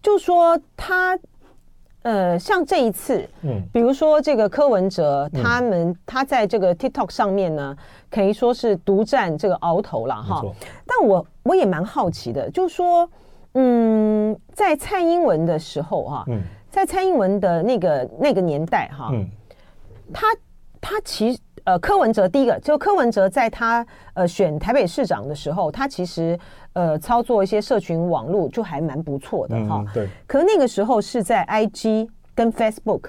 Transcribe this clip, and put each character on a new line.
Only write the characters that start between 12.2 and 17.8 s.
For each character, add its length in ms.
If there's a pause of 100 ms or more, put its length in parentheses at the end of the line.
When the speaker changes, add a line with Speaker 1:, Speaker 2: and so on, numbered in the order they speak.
Speaker 1:
的， 180
就 160
说， 420 (440)
嗯， 840 (160)
在 220
蔡 260
英 220
文 220
的 120
时 240
候 220
哈， 240
Speaker 2:
嗯。 140 (280)
Speaker 1:
在 160
蔡 160
英 140
文 240
的 240
那 160
个， 300 (100)